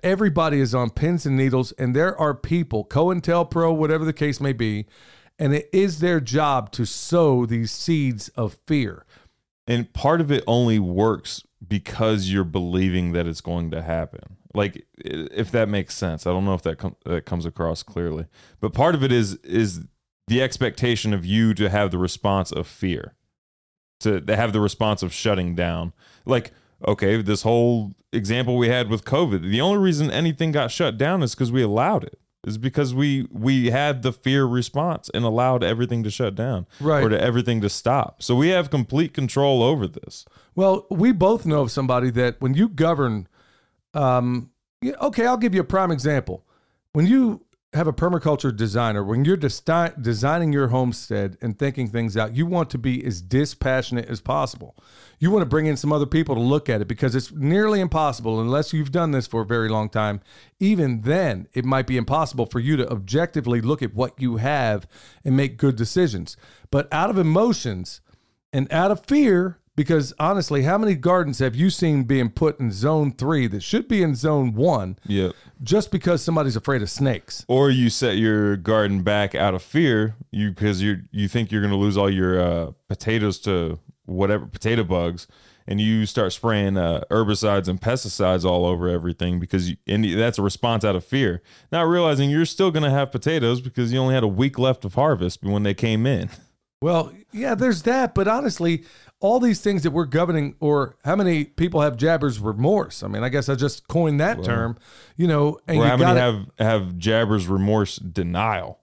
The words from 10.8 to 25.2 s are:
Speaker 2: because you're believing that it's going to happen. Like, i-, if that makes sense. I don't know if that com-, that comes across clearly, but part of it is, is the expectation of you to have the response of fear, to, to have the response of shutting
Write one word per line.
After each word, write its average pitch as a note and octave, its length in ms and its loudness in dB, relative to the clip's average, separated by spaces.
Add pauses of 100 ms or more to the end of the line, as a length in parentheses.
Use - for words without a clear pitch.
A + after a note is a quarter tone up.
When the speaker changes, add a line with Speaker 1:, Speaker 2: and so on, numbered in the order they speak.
Speaker 2:
because G#2 640 -2
you're G2 140 2
believing F2+ 680 0
that E2+ 120 -2
it's E2 160 -6
going E2+ 300 -4
to D#2+ 100 -6
happen. E2 560 -8 (160)
Like, G2+ 320 -4 (180)
i-, D#2 280 -8
if G2+ 200 -4
that A2+ 160 2
makes G2+ 280 -4
sense. E2+ 320 -4
I F2+ 40 2
don't F#2 140 0
know G2 80 2
if F2 100 -2
that D#2+ 140 -4
com-, - 180 -8 (100)
that D#2+ 200 -4
comes E2+ 200 -6
across E2 360 -6
clearly, E2 440 -6 (340)
but A2 140 -4
part E3 200 4
of C#3 100 0
it C3 80 2
is, A2 260 2
is F2+ 440 -2 (460)
the B2 160 2
expectation A#2+ 680 -2
of F2 120 -4
you A2 300 2
to G2 140 0
have G2+ 220 0
the F2+ 60 -2
response F#2 540 -2
of - 160 -6
fear, - 460 -6 (880)
to, G2+ 200 0
to G#2 140 -2
have A2 180 0
the G#2+ 80 0
response G#2 420 0
of F2 100 -6
shutting F2+ 420 -2